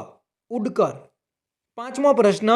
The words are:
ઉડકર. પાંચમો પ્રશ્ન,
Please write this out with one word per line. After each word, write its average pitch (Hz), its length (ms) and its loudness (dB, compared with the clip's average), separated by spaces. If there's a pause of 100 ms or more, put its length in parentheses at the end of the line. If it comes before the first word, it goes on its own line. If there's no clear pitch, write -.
(500)
ઉડકર. 208 460 -2 (840)
પાંચમો 262 360 0
પ્રશ્ન, 208 420 2